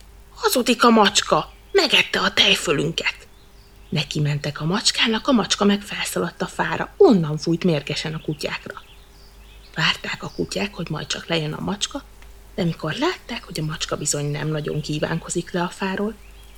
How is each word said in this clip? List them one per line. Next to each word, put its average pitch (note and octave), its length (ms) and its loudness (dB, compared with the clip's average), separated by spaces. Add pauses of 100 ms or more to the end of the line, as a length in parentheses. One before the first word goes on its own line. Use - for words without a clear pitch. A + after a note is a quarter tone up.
(340)
„Hazudik B3+ 500 2
a A#3+ 60 8
macska! G3 640 4 (200)
Megette - 480 4
a G3 120 0
tejfölünket!” E3+ 840 0 (720)
Neki D3+ 320 -2
mentek D3 400 -2
a D3+ 40 -4
macskának, A3 640 0
a C#4+ 40 4
macska G3+ 320 4
meg G3+ 160 4
felszaladt F3+ 600 -4
a F3 40 -2
fára, - 500 -4
onnan E3+ 420 6
fújt E3 260 0
mérgesen D#3 500 -2
a D#3+ 60 -8
kutyákra. - 600 -8 (920)
Várták - 480 -4
a F3 80 -8
kutyák, F#3+ 440 -4
hogy E3+ 160 -6
majd D3+ 160 -6
csak - 200 -6
lejön D#3 260 -2
a - 80 -8
macska, G3+ 420 -6 (520)
de F#3+ 100 -2
mikor E3 300 -2
látták, C4+ 500 -4
hogy E3+ 160 -8
a D#3 40 -4
macska D#3 320 -4
bizony D3 340 -2
nem D3 180 -4
nagyon D3+ 320 -2
kívánkozik D#3+ 680 -4
le F3 120 -2
a F3 60 -2
fáról, G3+ 460 -4 (440)